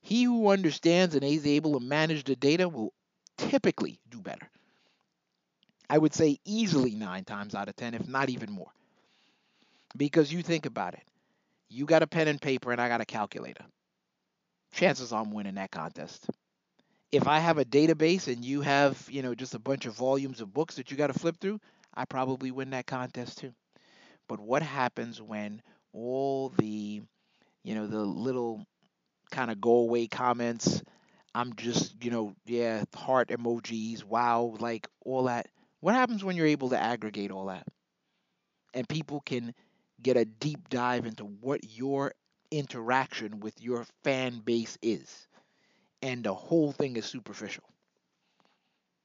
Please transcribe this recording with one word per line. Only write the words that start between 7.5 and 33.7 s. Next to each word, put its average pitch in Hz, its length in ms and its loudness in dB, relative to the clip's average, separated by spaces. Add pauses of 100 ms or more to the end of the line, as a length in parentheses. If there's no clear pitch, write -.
out 101 140 -4
of 101 80 -12
ten, 117 180 -8
if 113 140 -6
not 135 220 0
even 117 200 -6
more. 98 220 -12 (1300)
Because 143 340 4
you 175 100 -2
think 165 240 -2
about 104 280 -6
it. - 100 -20 (680)
You 127 160 -6
got 160 160 6
a 151 60 2
pen 160 220 2
and 139 120 -2
paper 123 300 -2
and 120 80 -2
I 120 80 2
got 117 140 2
a 104 40 -4
calculator. - 600 -8 (1080)
Chances 131 380 2
are 110 100 0
I'm 107 100 -4
winning 101 240 -6
that 95 140 -8
contest. - 600 -10 (800)
If 139 160 4
I 151 120 6
have 165 180 4
a 135 80 4
database 156 680 4
and 120 140 -6
you 139 160 -2
have, 139 500 2
you 135 100 -6
know, 123 140 -4
just 127 180 -10
a 117 60 -8
bunch 131 260 -4
of 113 80 -8
volumes 131 460 -2
of 98 140 -12
books 156 220 -4
that 135 160 -12
you 139 40 -8
gotta 143 160 0
flip 165 300 -2
through, 208 180 -4 (340)
I 127 120 -6
probably 131 460 -2
win 131 180 -8
that 131 180 -6
contest 123 520 -8
too. 127 140 -14 (760)
But 110 100 -8
what 123 240 0
happens 123 580 -4
when 107 400 -8 (300)
all 135 680 -2
the, 107 440 -2 (640)
you 113 100 -6
know, 107 100 -4
the 107 140 -4
little 113 680 -4 (640)
kinda 117 260 -2
go 117 240 6
away 117 280 2
comments, 120 760 0 (540)
I'm 120 220 -2
just, 113 440 -2
you 120 100 -4
know, 107 220 -2 (120)
yeah, 113 400 0 (100)
heart 127 320 2
emojis, 113 800 -4